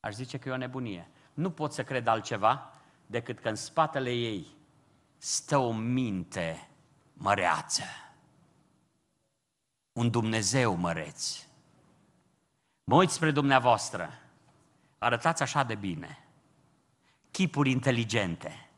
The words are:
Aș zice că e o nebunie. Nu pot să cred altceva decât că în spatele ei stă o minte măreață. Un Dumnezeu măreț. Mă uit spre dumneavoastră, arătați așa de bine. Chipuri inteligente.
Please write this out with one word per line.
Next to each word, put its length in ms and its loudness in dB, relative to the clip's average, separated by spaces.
Aș 140 -8
zice 240 -8
că 100 -8
e 40 -4
o 40 -4
nebunie. 540 -8
Nu 160 -2
pot 220 -4
să 120 -4
cred 220 -2
altceva 680 2
decât 320 -6
că 100 -4
în 60 -2
spatele 560 -2
ei 360 -4
stă 400 -2
o 160 2
minte 960 -2
măreață. 680 0
Un 180 2
Dumnezeu 640 2
măreț. 600 -4
Mă 100 2
uit 160 8
spre 200 2
dumneavoastră, 880 2
arătați 440 2
așa 200 0
de 120 0
bine. 520 -8
Chipuri 400 2
inteligente. 1080 -2